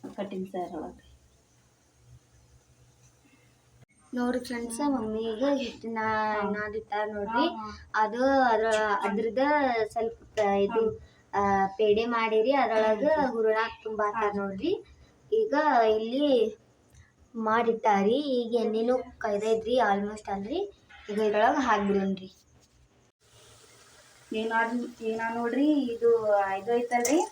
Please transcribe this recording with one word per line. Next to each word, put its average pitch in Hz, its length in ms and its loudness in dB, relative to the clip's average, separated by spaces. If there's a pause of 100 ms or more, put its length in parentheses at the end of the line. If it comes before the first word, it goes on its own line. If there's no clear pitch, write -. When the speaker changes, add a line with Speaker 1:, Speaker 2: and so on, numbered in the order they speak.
(160)
Speaker 1:
ಕಟ್ಟಿನ 196 280 -8
ಸಾರು 175 340 -10
ಒಳಗ್. 175 240 -14 (3000)
Speaker 2:
ನೋಡ್ರಿ 247 320 -2
ಫ್ರೆಂಡ್ಸ್, 233 340 -8
ಮಮ್ಮಿ 226 400 -2
ಈಗ 226 240 -4 (100)
ಹಿಟ್ಟಿನ 226 480 -6
Speaker 1:
ಹಾ. 214 480 -2
Speaker 2:
ನಾದಿಟ್ಟಾರ 214 580 -6
ನೋಡ್ರಿ. 208 240 -6
Speaker 1:
ಹಾ, 269 160 2
ಹಾ. 220 480 -10
Speaker 2:
ಅದು 220 300 0
ಅದ್ರ, 247 400 4 (360)
ಅದ್ರದ 220 360 -2 (540)
ಸ್ವಲ್ಪ 226 480 -6
ಇದು, 202 600 2 (340)
Speaker 1:
ಹಾ. 202 60 0
Speaker 2:
ಆ, 196 280 2
ಪೇಡೆ 214 380 2
ಮಾಡಿರಿ, 226 460 0
ಅದ್ರೊಳಗ 226 680 2
Speaker 1:
ಹಾ. 277 60 2
Speaker 2:
ಹೂರ್ಣ 220 320 2 (260)
ತುಂಬಾತಾರ 214 400 -2
Speaker 1:
ಹಾ. 208 120 0
Speaker 2:
ನೋಡ್ರಿ. 202 480 -4 (500)
ಈಗ 220 200 0 (420)
ಇಲ್ಲಿ 233 600 0 (800)
ಮಾಡಿಟ್ಟಾರಿ. 220 760 2
ಈಗ 247 440 0
ಎಣ್ಣೆನೂ 226 480 0 (140)
ಕೈದೈತ್ರಿ, 220 580 0
almost 208 560 0
ಅಲ್ರಿ. 247 400 -6 (380)
ಈಗ 208 100 -4
ಇದ್ರೊಳಗ 214 360 2
ಹಾಕ್ಬಿಡೋಣ್ರಿ. 196 800 0 (2000)
Speaker 1:
ಈಗ 220 160 -4
ನಾನ್, 233 380 0 (140)
ಈಗ 220 160 -4
ನಾನ್ 226 180 -6
ನೋಡ್ರಿ 254 360 2
ಇದು, 233 540 2 (320)
ಇದು 202 160 -2
ಐತಲ್ರಿ 247 580 2